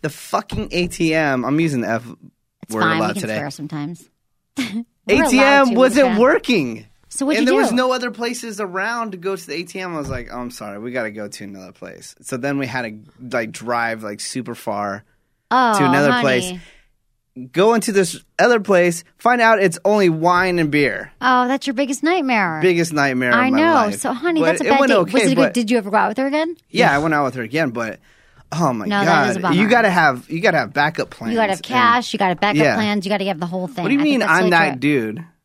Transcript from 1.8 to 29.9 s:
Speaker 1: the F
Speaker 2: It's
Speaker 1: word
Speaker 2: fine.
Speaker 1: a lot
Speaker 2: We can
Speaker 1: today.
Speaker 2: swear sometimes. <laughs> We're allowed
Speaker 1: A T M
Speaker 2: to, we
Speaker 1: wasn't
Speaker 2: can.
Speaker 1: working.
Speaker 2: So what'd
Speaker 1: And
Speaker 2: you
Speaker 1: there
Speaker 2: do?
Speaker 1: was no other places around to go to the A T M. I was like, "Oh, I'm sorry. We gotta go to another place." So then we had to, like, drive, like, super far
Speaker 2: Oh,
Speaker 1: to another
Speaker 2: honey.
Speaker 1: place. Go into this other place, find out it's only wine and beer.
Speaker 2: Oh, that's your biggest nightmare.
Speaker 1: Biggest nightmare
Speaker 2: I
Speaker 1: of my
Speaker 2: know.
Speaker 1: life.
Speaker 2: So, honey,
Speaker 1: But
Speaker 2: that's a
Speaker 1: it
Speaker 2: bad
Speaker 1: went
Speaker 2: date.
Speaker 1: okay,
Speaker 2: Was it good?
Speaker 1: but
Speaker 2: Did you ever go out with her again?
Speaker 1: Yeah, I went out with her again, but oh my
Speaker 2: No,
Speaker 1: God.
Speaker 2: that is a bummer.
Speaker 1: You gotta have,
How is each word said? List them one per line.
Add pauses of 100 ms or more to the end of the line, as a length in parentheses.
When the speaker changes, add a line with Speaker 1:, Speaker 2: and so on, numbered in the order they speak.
Speaker 1:
the
F (580)
Speaker 2:
It's
Speaker 1:
word
Speaker 2:
fine.
Speaker 1:
a
lot
Speaker 2:
We
can
Speaker 1:
today.
Speaker 2:
swear
sometimes. (260)
<laughs>
We're (300)
allowed
Speaker 1:
A
T
M
Speaker 2:
to,
we
Speaker 1:
wasn't
Speaker 2:
can.
Speaker 1:
working. (240)
Speaker 2:
So
what'd
Speaker 1:
And
Speaker 2:
you
Speaker 1:
there
Speaker 2:
do?
Speaker 1:
was
no
other
places
around
to
go
to
the
A
T
M.
I
was
like,
"Oh,
I'm
sorry.
We
gotta
go
to
another
place."
So
then
we
had
to,
like,
drive,
like,
super
far (460)
Speaker 2:
Oh,
Speaker 1:
to
another
Speaker 2:
honey.
Speaker 1:
place. (920)
Go
into
this (200)
other
place, (120)
find
out
it's
only
wine
and
beer.
Speaker 2:
Oh,
that's
your
biggest
nightmare.
Speaker 1:
Biggest
nightmare
Speaker 2:
I
Speaker 1:
of
my
Speaker 2:
know.
Speaker 1:
life.
Speaker 2:
So,
honey,
Speaker 1:
But
Speaker 2:
that's
a
Speaker 1:
it
Speaker 2:
bad
Speaker 1:
went
Speaker 2:
date.
Speaker 1:
okay,
Speaker 2:
Was
it
good?
Speaker 1:
but
Speaker 2:
Did
you
ever
go
out
with
her
again? (120)
Speaker 1:
Yeah,
I
went
out
with
her
again,
but (500)
oh
my
Speaker 2:
No,
Speaker 1:
God.
Speaker 2:
that
is
a
bummer.
Speaker 1:
You
gotta
have,